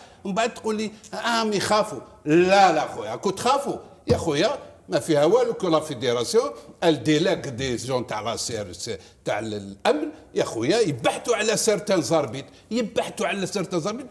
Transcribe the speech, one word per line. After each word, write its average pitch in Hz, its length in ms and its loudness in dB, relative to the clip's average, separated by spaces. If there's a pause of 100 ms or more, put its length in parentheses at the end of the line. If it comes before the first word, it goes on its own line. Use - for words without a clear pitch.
(240)
ومن 196 100 -4
بعد 226 200 0
تقول 220 220 -4
لي: 214 140 -4 (240)
"آه، 226 300 0
مي 208 160 0
خافوا". 202 400 0 (240)
لا، 185 480 6
لا 147 160 2
خويا، 120 280 -8
كنت 190 220 -2
تخافوا. 247 380 0 (300)
يا - 100 2
خويا، 175 420 0 (300)
ما 175 100 0
فيها 143 260 4
والو 233 300 4
كو 185 140 -4
لا 156 120 4
فيديراسيون، 127 680 0 (340)
ال 151 180 4
ديلاك 156 460 2
دي 127 280 -4
جون 123 300 -2
تاع 107 140 -6
لا 113 160 -4
سي 113 240 -6
ار 104 100 -8
اس، 110 200 -10 (340)
تاع 113 140 -2
ال-، 110 160 -6
الامن، 143 540 -2 (260)
يا 285 100 0
خويا، 135 340 0
يبحثوا 202 580 -2
على 214 200 0
سيرتان 196 460 0
زاربيت، 135 420 -2 (260)
يبحثوا 214 560 -2
على 185 200 -4
سيرتان 180 340 -4
زاربيت، 220 300 -6